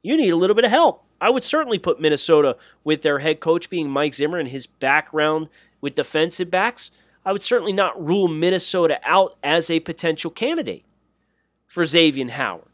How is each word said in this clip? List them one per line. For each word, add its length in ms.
You 140
need 140
a 60
little 200
bit 80
of 60
help. 340
I 100
would 140
certainly 340
put 220
Minnesota 560
with 200
their 160
head 220
coach 300
being 200
Mike 240
Zimmer 240
and 100
his 180
background 840
with 140
defensive 560
backs. 400
I 80
would 100
certainly 300
not 300
rule 260
Minnesota 760
out 400
as 280
a 100
potential 500
candidate 540
for 200
Xavier 440
Howard. 440